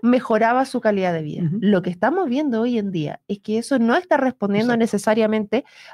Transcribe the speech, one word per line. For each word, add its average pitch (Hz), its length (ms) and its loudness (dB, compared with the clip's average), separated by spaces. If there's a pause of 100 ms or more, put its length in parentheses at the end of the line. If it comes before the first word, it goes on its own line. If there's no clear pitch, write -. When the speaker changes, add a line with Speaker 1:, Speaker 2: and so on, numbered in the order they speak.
Speaker 1:
mejoraba 240 640 2
su 254 160 -6
calidad 190 320 0
de 160 80 -2
vida. 156 220 -6
Speaker 2:
Ujú. 165 180 -2
Speaker 1:
Lo 190 220 4
que 180 80 -4
estamos 311 360 -2
viendo 247 340 -2
hoy 240 180 0
en 202 120 -4
día 151 360 -6
es 202 120 -6
que 214 200 -4
eso 262 180 -2
no 233 180 2
está 349 220 0
respondiendo 240 560 0
Speaker 2:
Exacto. 226 60 0
Speaker 1:
necesariamente 220 840 0 (280)